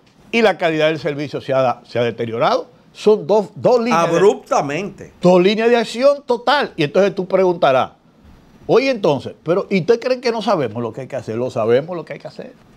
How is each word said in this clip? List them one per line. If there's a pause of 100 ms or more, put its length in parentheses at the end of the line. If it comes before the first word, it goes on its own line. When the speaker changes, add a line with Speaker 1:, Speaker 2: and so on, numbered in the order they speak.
(320)
Speaker 1:
y
la
calidad
del
servicio
se
ha,
se
ha
deteriorado. (240)
Son
dos,
dos
líneas
de
Speaker 2:
Abruptamente.
Speaker 1:
dos
líneas
de
acción
total.
Y
entonces
tú
preguntarás, (720)
oye,
entonces, (100)
pero
¿y
ustedes
creen
que
no
sabemos
lo
que
hay
que
hacer?
Lo
sabemos
lo
que
hay
que
hacer. (240)